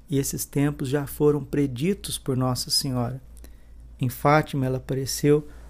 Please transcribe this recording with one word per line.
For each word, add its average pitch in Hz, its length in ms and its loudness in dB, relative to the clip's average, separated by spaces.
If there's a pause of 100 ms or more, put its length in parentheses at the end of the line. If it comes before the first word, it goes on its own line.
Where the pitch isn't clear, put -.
(100)
e 139 80 0
esses - 260 -2
tempos 147 440 0
já 143 180 0
foram 147 380 2
preditos 143 760 -2
por 131 180 -2
Nossa 127 340 -2
Senhora. 127 520 0 (760)
Em 127 80 2
Fátima, 147 580 2
ela 131 120 -2
apareceu 147 680 2 (240)